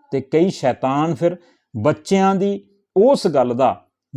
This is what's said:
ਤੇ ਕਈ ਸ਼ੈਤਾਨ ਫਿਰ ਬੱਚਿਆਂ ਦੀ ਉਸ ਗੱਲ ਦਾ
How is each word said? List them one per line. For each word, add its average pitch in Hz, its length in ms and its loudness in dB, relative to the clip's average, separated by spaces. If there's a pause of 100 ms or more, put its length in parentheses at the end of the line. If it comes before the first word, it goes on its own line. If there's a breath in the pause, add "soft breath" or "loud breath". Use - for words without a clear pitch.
(120)
ਤੇ 139 80 -2
ਕਈ 160 300 0
ਸ਼ੈਤਾਨ 143 640 -2
ਫਿਰ 170 220 -2 (400 soft breath)
ਬੱਚਿਆਂ 190 580 0
ਦੀ 202 340 -4 (280)
ਉਸ 240 300 4
ਗੱਲ 127 280 0
ਦਾ 120 320 -2 (300)